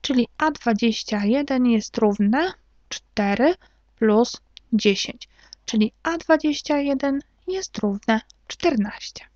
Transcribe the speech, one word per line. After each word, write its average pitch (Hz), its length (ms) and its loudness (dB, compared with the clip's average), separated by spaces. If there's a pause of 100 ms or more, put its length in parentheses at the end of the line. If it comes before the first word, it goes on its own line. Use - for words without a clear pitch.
Czyli 247 280 0 (100)
A 311 120 0
dwadzieścia 220 720 -2
jeden 262 420 0
jest 226 320 0
równe 214 540 2 (360)
cztery 214 680 0 (440)
plus 220 380 2 (360)
dziesięć, - 560 -2 (380)
czyli 214 260 0 (100)
A 330 160 -2
dwadzieścia 302 600 0
jeden 277 420 -2 (260)
jest 381 320 -6
równe 214 420 -2 (260)
czternaście. - 760 -4 (120)